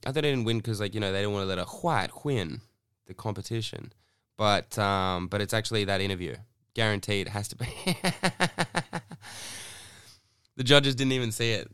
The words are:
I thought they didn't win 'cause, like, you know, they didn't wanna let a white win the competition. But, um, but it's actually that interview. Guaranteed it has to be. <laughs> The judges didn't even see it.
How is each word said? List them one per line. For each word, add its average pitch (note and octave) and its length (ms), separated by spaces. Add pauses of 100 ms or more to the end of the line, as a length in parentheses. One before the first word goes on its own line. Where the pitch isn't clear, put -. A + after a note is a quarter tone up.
I - 40
thought C3+ 60
they D3 140
didn't B2+ 140
win A2+ 180
'cause, G#2+ 180
like, G#2 140
you G#2+ 60
know, G2 120
they G2 80
didn't G#2 140
wanna G2 120
let F#2+ 120
a F2 80
white - 580
win A2 380 (440)
the - 80
competition. - 800 (420)
But, G#2 420
um, F#2+ 500
but G2+ 140
it's G2+ 120
actually G#2+ 320
that G2 160
interview. F2+ 340 (380)
Guaranteed G2+ 540
it - 40
has G2+ 160
to - 80
be. - 120
<laughs> - 300 (2500)
The C3 80
judges C#3 320
didn't C3 180
even B2 180
see A#2 200
it. G#2 220